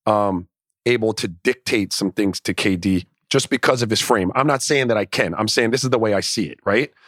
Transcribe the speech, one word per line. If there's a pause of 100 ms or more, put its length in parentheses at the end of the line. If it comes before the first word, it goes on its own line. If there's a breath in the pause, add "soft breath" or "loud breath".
um, (380)
able
to
dictate
some
things
to
K
D (220)
just
because
of
his
frame.
I'm
not
saying
that
I
can.
I'm
saying
this
is
the
way
I
see
it,
right? (160 soft breath)